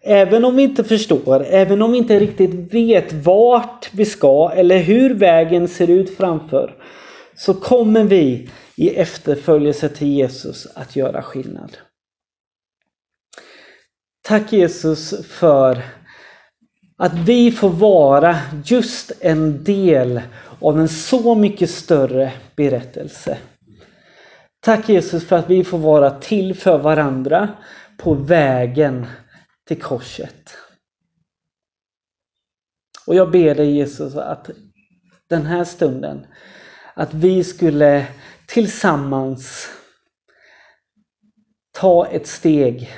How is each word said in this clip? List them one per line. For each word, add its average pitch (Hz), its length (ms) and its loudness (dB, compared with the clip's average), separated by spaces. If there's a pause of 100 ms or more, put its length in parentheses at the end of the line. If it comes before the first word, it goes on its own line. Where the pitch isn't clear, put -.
även 208 440 4
om 254 100 2
vi 277 80 4
inte 269 200 0
förstår, 139 640 0
även 190 320 2
om 226 100 2
vi 247 60 0
inte 226 220 2
riktigt 185 540 -2
vet 226 400 2
vart 214 800 2
vi 202 140 0
ska 147 500 2
eller 185 220 4
hur 226 360 2
vägen 175 540 2
ser 175 220 -2
ut 185 280 2
framför, 156 580 -4 (600)
så - 180 -2
kommer 220 500 2
vi 156 460 0 (260)
i 180 200 -2
efterföljelse 147 920 -2
till 143 180 -6
Jesus 131 680 -4
att - 200 -16
göra 135 280 -6
skillnad. - 540 -16 (2500)
Tack 214 320 -2
Jesus 165 720 -2
för 135 540 2 (1160)
att 180 160 -2
vi 233 380 2
får 202 180 0
vara 165 680 4 (280)
just - 540 -4
en 156 440 -2
del 151 580 0 (380)
av 151 200 0
en 160 100 0
så 233 460 0
mycket 208 340 0
större 131 640 -2 (220)
berättelse. 143 840 -6 (1200)
Tack 220 300 -2
Jesus 175 360 0
för 185 100 0
att 165 140 -2
vi 185 140 2
får 180 140 -6
vara 151 340 4
till 185 440 -6
för 180 220 0
varandra 147 720 -2 (480)
på 165 160 -2
vägen 135 960 -2 (600)
till - 140 -8
korset. - 760 -14 (2500)
Och 170 80 0
jag 180 160 2
ber 165 240 4
dig 147 160 0
Jesus 143 440 -4
att 151 340 -12 (800)
den 160 160 -4
här 175 180 -4
stunden, 143 600 -6 (680)
att - 200 -8
vi 180 300 0
skulle 147 640 0 (400)
tillsammans 139 1200 -4 (2000)
ta 175 360 2
ett 170 200 -8
steg 135 720 -2